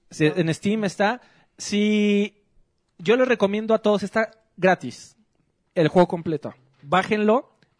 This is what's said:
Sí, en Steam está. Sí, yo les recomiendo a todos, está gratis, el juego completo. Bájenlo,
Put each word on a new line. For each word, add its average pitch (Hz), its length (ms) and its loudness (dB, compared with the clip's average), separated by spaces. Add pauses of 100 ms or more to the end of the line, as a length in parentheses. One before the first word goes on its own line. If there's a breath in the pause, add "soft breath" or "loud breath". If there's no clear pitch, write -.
(100)
Sí, 151 260 0
en 165 160 -2
Steam 208 320 -4
está. 208 380 -2 (340 soft breath)
Sí, 208 840 0 (560)
yo 190 180 0
les 254 100 2
recomiendo 220 480 0
a 220 40 0
todos, 208 240 0
está 220 280 -4 (260)
gratis, 170 600 -2 (580)
el 156 140 2
juego 175 200 4
completo. 160 460 -8 (280)
Bájenlo, 208 760 0 (240)